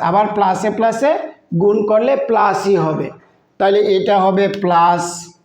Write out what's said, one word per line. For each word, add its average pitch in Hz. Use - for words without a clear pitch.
আবার 196
প্লাসে 196
প্লাসে 226
গুণ 208
করলে 226
প্লাসই 202
হবে। 151
তাহলে 202
এটা 202
হবে 196
প্লাস, 175